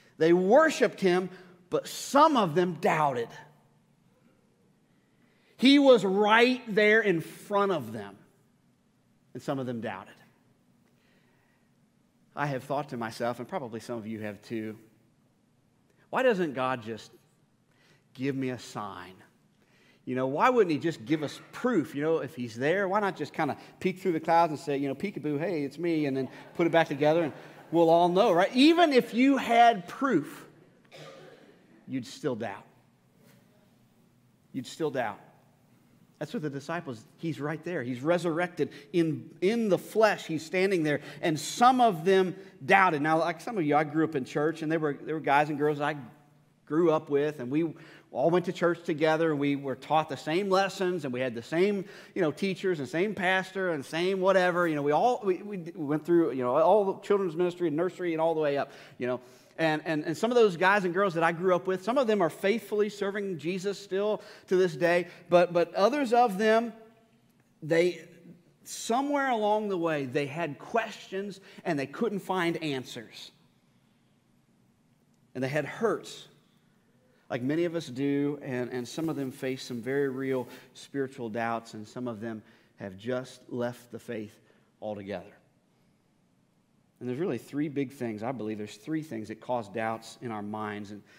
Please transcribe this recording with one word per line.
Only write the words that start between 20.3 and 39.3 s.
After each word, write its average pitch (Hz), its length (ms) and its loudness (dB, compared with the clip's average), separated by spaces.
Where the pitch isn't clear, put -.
wouldn't 220 240 4
he 143 60 0
just 156 260 -4
give 151 180 0
us 139 160 -8
proof? 202 420 -2
You 139 60 -4
know, 160 200 0
if 135 140 -8
he's 120 220 -8
there, 175 320 0
why 196 120 0
not 196 180 -2
just 143 160 -8
kinda 147 240 -2
peek 185 180 -2
through 190 140 0
the 160 80 0
clouds 170 300 4
and 143 80 -4
say, 143 200 -4
you 139 100 -2
know, 135 60 -4
'Peekaboo, 151 460 -4
hey, 165 240 -2
it's 139 140 -8
me,' 160 280 0
and 135 100 -2
then 131 140 -2
put 170 120 2
it 160 40 2
back 160 180 4
together 151 360 2
and 135 100 -4
we'll 165 200 6
all 170 180 6
know," 190 240 4
right? 180 220 4
Even 311 400 8
if - 180 4
you 262 240 4
had 233 500 6
proof, - 600 -2
you'd 127 200 -8
still - 280 -6
doubt. 104 300 -10
You'd - 120 -8
still 156 240 -6
doubt. 117 300 -4
That's - 140 -8
what 226 120 -6
the 151 60 -4
disciples, 139 540 -10
he's 143 240 -6
right 151 240 -6
there. 175 180 -6
He's 120 180 -8
resurrected 165 720 0
in, 160 360 0